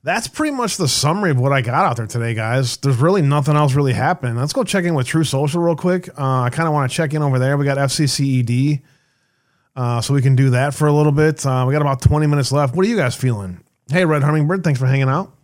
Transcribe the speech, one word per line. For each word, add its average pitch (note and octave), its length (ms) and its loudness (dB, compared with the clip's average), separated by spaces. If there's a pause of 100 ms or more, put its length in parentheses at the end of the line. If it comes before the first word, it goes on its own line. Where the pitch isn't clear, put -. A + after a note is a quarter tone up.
That's F#3 280 -4
pretty D4+ 260 -4
much A#3+ 220 -4
the E3+ 100 0
summary E3+ 440 0
of B2+ 80 0
what C3+ 120 2
I C3+ 100 2
got B2 220 0
out D3+ 140 0
there A2+ 100 -6
today, A#2 260 -4
guys. A#2 440 -2
There's C#3 200 0
really F3 240 2
nothing D3 360 2
else D3 160 2
really C#3 180 2
happening. A#2+ 460 -2
Let's C#3 160 -4
go C4 100 0
check F#3 220 -2
in E3+ 80 0
with B2+ 140 -2
True D#3+ 180 0
Social D3 360 -2
real E3+ 140 0
quick. F3+ 340 -2
Uh, C3 340 -2
I A#2+ 80 0
kinda D#3+ 200 -2
wanna C#3+ 160 0
check - 260 -2
in D3+ 80 -2
over C#3 160 0
there. C3+ 200 0
We C#3+ 80 0
got C#3 120 0
F C#3 140 0
C D3+ 160 0
C C#3 180 -2
E B2+ 180 0
D. C3+ 380 0 (920)
Uh, A#2+ 260 -2
so C3+ 120 -2
we C#3 80 2
can C3+ 140 4
do C3 160 4
that C3+ 220 0
for D3+ 140 0
a D3 60 4
little D3+ 180 4
bit. D3+ 340 0
Uh, B2+ 220 0
we C3+ 60 0
got D3+ 80 0
about C#3 200 0
twenty D3+ 260 2
minutes C#3+ 240 0
left. C#3 240 0
What F#3 100 2
are A3 40 0
you A#3 60 0
guys C3 200 0
feeling? G2+ 460 -4 (280)
Hey, F3 160 2
Red D3+ 180 2
Hummingbird, D3+ 400 0
thanks C#3+ 160 0
for C3 80 0
hanging C3+ 220 2
out. E3 240 -4 (100)